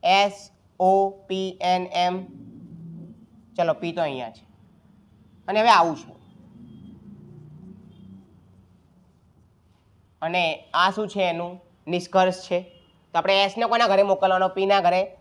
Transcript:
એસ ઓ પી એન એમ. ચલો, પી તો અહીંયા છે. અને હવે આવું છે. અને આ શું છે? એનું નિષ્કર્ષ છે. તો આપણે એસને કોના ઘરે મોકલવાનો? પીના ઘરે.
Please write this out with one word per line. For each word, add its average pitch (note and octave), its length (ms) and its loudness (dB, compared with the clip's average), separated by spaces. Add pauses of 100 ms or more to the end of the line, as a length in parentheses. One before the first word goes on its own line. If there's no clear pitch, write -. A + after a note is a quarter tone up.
એસ G3 320 2 (440)
ઓ F#3 120 4 (360)
પી F#3+ 220 -6 (220)
એન F3+ 160 -2 (160)
એમ. F3+ 120 -2 (1400)
ચલો, E3+ 260 0
પી E3+ 120 -6
તો F3 80 -4
અહીંયા C3 360 -6
છે. - 80 -20 (1000)
અને G#3 120 -2
હવે A3+ 140 6
આવું E3+ 220 4
છે. - 180 -20 (4000)
અને F3 220 -2 (300)
આ F3+ 180 4
શું G#3 180 -6
છે? G3 220 -2
એનું F3 280 -8 (280)
નિષ્કર્ષ F3+ 600 0
છે. F3+ 120 -2 (540)
તો E3+ 60 2
આપણે G3 240 2
એસને A3 240 -2
કોના A#3 240 2
ઘરે G3 200 4
મોકલવાનો? F#3 380 2
પીના G3 320 2
ઘરે. F3+ 200 2 (200)